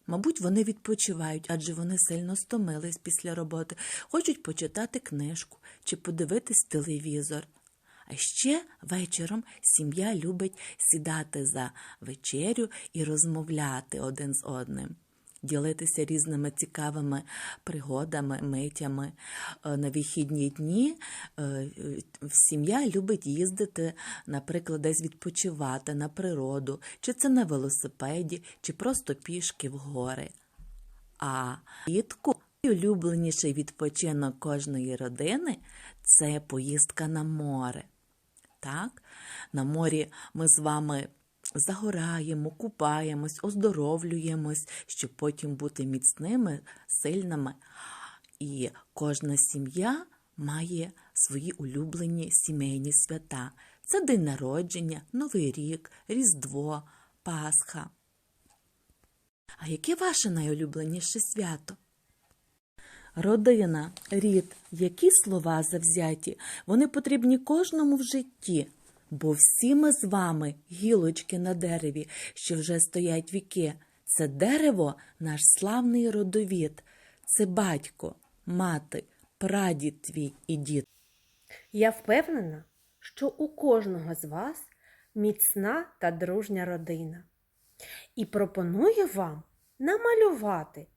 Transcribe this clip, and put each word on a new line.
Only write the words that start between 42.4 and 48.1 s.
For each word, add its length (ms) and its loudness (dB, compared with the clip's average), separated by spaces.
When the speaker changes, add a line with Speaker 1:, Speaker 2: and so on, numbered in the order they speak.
Speaker 1:
купаємось, 920 -2
оздоровлюємось, 1200 0
щоб 300 -8
потім 400 -4
бути 300 -6
міцними, 760 0
сильними. 680 -2